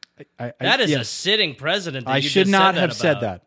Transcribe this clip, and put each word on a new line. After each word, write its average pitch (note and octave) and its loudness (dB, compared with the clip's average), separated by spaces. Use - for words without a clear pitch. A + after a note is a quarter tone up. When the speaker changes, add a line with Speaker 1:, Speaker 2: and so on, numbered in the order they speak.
Speaker 1:
I, D3 -20
I, A#2+ -10
Speaker 2:
That A3+ 2
is A3 2
a C#3+ 2
Speaker 1:
yes. A#2+ -6
Speaker 2:
sitting F#3+ -2
president D3+ -4
that C3 -2
Speaker 1:
I C3+ 2
Speaker 2:
you C#3+ -2
Speaker 1:
should F#3+ 4
Speaker 2:
just G3 0
Speaker 1:
not F#3+ 4
Speaker 2:
said - -4
that F3+ 0
Speaker 1:
have E3 0
said D3 0
Speaker 2:
about. - -6